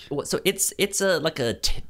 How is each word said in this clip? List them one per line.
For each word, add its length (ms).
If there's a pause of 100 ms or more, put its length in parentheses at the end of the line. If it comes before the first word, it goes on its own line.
(100)
Well, 160
so 180
it's, 340
it's 220
a, 200
like, 180
a 160
t-, 360